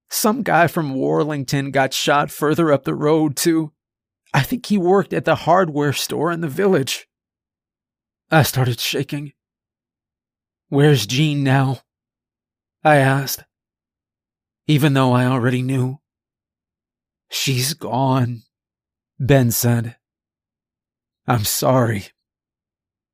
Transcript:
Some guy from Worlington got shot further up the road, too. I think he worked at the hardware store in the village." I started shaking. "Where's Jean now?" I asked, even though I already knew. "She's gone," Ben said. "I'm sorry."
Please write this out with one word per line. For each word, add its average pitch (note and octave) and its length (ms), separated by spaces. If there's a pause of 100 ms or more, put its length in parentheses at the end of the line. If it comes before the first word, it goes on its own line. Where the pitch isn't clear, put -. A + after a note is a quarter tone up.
Some A3+ 340
guy E3 240
from D3 280
Worlington C#3+ 760
got C3+ 220
shot D3 380
further D#3 420
up C3+ 120
the D#3 100
road, D3+ 420
too. D#3+ 360 (600)
I C#3+ 100
think - 240
he G#3 120
worked F#3 340
at E3+ 140
the D#3+ 180
hardware D#3 480
store C3+ 400
in E3 80
the E3+ 80
village." D#3+ 580 (1200)
I D#3 120
started B2+ 380
shaking. C#3+ 520 (1400)
"Where's C#3+ 380
Jean C#3+ 380
now?" C3+ 380 (1000)
I D3+ 140
asked, C3+ 480 (1200)
even D3 280
though C3 180
I B2 140
already B2+ 360
knew. C3 380 (1300)
"She's C3 440
gone," B2 680 (760)
Ben C3 320
said. A#2 460 (1300)
"I'm A#2+ 180
sorry." A#2+ 640 (1040)